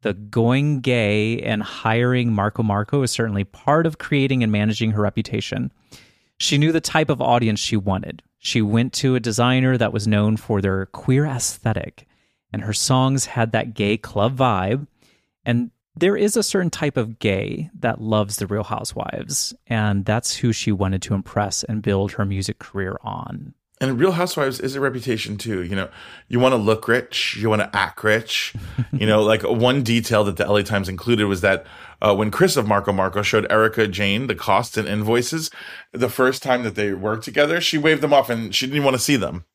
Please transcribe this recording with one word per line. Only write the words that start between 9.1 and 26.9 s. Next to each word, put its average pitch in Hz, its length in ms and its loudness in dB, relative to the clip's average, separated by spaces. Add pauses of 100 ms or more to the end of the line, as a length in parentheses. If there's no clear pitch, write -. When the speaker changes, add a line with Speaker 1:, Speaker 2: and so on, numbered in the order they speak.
Speaker 1:
a 127 40 2
designer 123 580 2
that 113 160 0
was 107 140 -2
known 107 300 2
for 104 240 -2
their 95 260 0
queer 135 380 0
aesthetic, - 800 -4 (480)
and 107 80 -2
her 107 120 -2
songs 131 520 2
had 113 280 -2
that 117 200 -2
gay 107 240 0
club 113 400 -2
vibe. 120 480 0 (600)
And 120 260 0 (240)
there 180 220 2
is 202 180 0
a 226 80 2
certain 180 280 0
type - 260 -2
of 113 220 -4
gay 101 500 -2 (100)
that 117 220 -2
loves 107 360 0
The 98 100 -4
Real 104 160 -2
Housewives, - 880 -6 (140)
and 107 380 0
that's 107 300 -2
who 120 160 0
she - 200 -2
wanted 95 320 0
to - 100 -4
impress 98 500 -2
and 110 180 -4
build 101 320 0
her 104 120 -2
music 98 340 -4
career 98 440 -6
on. - 500 -10 (280)
Speaker 2:
And 131 180 -2
Real 180 140 4
Housewives 156 480 -2
is 131 140 -6
a 139 40 -6
reputation, 117 580 -4
too. 98 260 -6
You 87 120 -6
know, 95 140 -4 (400)
you 120 100 2
wanna 127 160 4
look 110 320 2
rich, - 520 -2